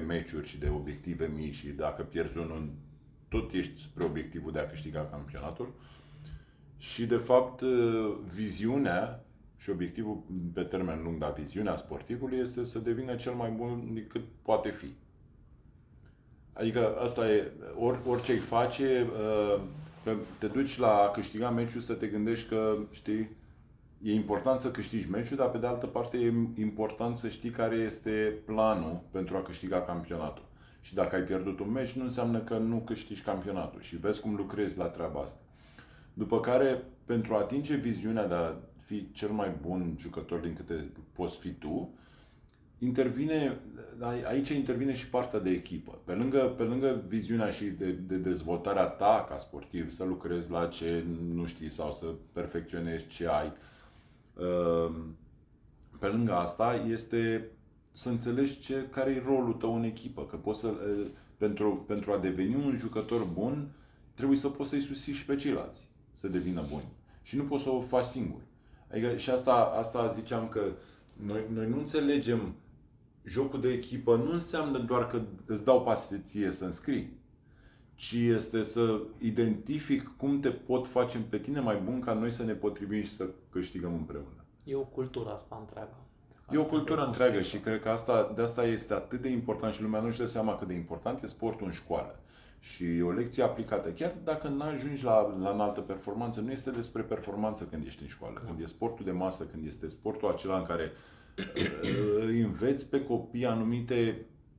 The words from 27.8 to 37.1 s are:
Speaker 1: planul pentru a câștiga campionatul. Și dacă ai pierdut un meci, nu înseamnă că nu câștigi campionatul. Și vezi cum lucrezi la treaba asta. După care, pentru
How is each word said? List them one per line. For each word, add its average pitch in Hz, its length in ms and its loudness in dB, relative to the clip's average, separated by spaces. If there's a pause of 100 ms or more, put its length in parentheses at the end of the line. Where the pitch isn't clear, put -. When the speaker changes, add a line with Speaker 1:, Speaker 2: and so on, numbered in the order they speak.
Speaker 1:
planul 104 540 2 (100)
pentru 95 260 -2
a 92 60 0
câștiga 90 380 -2
campionatul. 85 640 -4 (360)
Și - 140 -14
dacă 92 220 2
ai 92 60 2
pierdut 92 360 -2
un 101 120 -2
meci, 131 220 -2
nu 131 100 -6
înseamnă 120 360 0
că 113 200 -2
nu 113 180 2
câștigi 110 460 -6
campionatul. 95 580 -4
Și - 160 -12
vezi 101 240 2
cum 107 140 -2
lucrezi 98 440 -2
la 87 60 0
treaba 80 360 -4
asta. 62 200 -8 (800)
După 107 220 4
care, 127 420 6 (220)
pentru 113 300 2